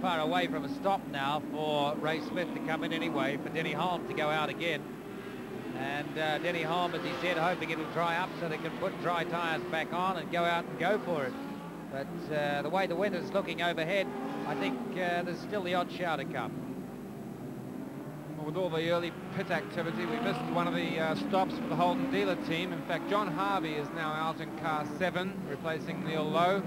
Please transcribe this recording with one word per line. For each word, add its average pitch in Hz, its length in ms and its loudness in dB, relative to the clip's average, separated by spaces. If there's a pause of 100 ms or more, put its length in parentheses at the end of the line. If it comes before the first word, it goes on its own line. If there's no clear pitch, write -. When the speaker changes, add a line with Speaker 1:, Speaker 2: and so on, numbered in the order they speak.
Speaker 1:
far 175 180 2
away 170 280 4
from 147 180 -2
a 143 40 -4
stop 190 300 2 (120)
now 143 300 0 (120)
for 147 420 2
Ray 156 240 0
Smith 160 340 -2
to - 80 -4
come 160 220 0
in 165 80 0
anyway, 151 500 2
for - 80 -6
Denny 160 240 0
Hulme 165 360 0
to 160 40 -4
go 151 160 2
out 151 200 2
again. 147 320 0 (1000)
And, 143 400 -2
uh, 156 200 4
Denny 170 240 0
Hulme, 170 300 2
as 160 80 -2
he - 100 -2 (100)
said, 175 160 2
hoping 165 320 2
it'll 160 240 -2
dry 170 240 2
up 180 120 0 (120)
so 170 80 0
they 156 80 -2
can 160 140 -4 (100)
put 185 100 0 (100)
dry 165 220 2
tyres 170 480 0
back 160 220 0
on 180 240 2
and 156 160 -4
go 170 100 4
out 170 220 4
and 143 140 -6
go 190 260 4
for 160 180 0
it. 127 100 -2 (600)
But, 156 420 -4
uh, 147 260 2
the 143 80 -2
way 185 180 4
the 175 80 0
weather's 180 360 0
looking 170 300 0
overhead, 175 460 2 (400)
I 147 80 0
think, 139 220 0 (160)
uh, 175 300 2
there's 175 160 -4
still 208 240 -2
the 175 120 2
odd 175 160 2
shower 170 260 0
to 135 80 -2
come. 117 260 -2 (1900)
Speaker 2:
Well, 151 100 -4
with 156 100 -2
all 185 120 2
the 160 200 2
early 170 220 2 (260)
pit 185 140 -2
activity, 170 540 0
we 156 160 0
missed 190 200 0 (120)
one 170 140 4
of 170 60 0
the, 165 260 0
uh, 160 160 2
stops 190 400 2
for - 120 -4
the 160 80 0
Holden 175 360 4
dealer 190 240 2 (120)
team. 175 260 0
In 156 80 -4
fact, 165 280 -2
John 202 180 4
Harvey 165 480 0
is 147 200 -2
now 160 160 0
out 156 300 -2
in 160 160 -6
car 151 280 0 (120)
seven, 180 360 0 (160)
replacing 156 560 -2
Neil 156 200 2
Lowe. 175 420 6